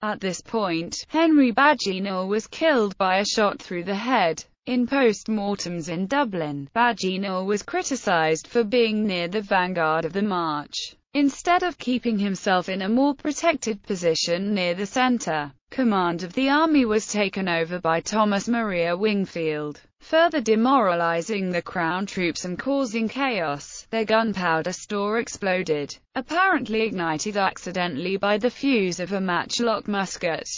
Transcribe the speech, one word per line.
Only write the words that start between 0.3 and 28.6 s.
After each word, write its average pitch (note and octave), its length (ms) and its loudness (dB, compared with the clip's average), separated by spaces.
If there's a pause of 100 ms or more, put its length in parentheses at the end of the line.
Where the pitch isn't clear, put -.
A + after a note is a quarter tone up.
point, E3+ 560 -4 (100)
Henry D4+ 460 4
Bagenal G3 760 2
was G#3 220 -2
killed B3 500 2
by F#3 200 2
a G#3 60 0
shot G3+ 380 0
through F3 220 -6
the G3 100 -4
head. G3+ 500 0 (220)
In B3 220 0
post-mortems G3+ 1000 0
in F3+ 200 -4
Dublin, E3+ 680 -2
Bagenal F#3+ 720 0
was G#3 160 0
criticised F3 840 0
for A#3+ 160 2
being G#3+ 420 2
near F3 220 -2
the G3+ 120 -4
vanguard F3+ 640 0
of D#3+ 80 -4
the G3 100 -2
march, E3+ 540 -2 (380)
instead D4 480 2
of - 160 -4
keeping A#3+ 400 -2
himself F#3+ 500 0
in F#3+ 140 -2
a F#3+ 60 -4
more C4+ 260 2
protected C#4+ 720 -2
position F3 680 0
near F3+ 220 0
the G3 120 -4
centre. G3+ 640 0 (180)
Command F#3 520 2
of F3+ 100 -8
the C4+ 160 2
army D4 360 4
was G#3+ 240 0
taken G3 400 0
over E3+ 320 -2
by E3 200 2
Thomas G#3 480 0
Maria F#3 480 0
Wingfield, E3+ 840 -2 (200)
further D#4+ 400 2
demoralising G3+ 1120 2
the F3 120 -2
Crown F3+ 440 -2
troops F3 380 -4
and F3+ 120 -6
causing A#3 520 -2
chaos. F#3+ 840 -4
Their A3 140 0
gunpowder F#3+ 680 0
store G#3 460 -2
exploded, F3+ 760 -2 (180)
apparently C#4 680 0
ignited F#3 540 -2
accidentally F3+ 800 -2
by G3+ 220 2
the A#3 120 0
fuse G#3 500 0